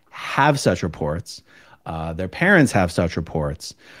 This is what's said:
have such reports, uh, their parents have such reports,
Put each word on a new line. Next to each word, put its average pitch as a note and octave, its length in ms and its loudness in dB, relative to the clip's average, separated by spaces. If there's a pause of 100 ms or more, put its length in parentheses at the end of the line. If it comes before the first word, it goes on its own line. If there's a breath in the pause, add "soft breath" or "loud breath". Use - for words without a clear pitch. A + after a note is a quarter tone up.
(100)
have C#3+ 480 2
such F#2+ 240 0
reports, D#2 600 -6 (440 soft breath)
uh, E2 280 -6
their F2+ 140 -6
parents E3+ 440 4
have F2+ 200 2
such F2 240 -2
reports, D#2 580 -6 (260 loud breath)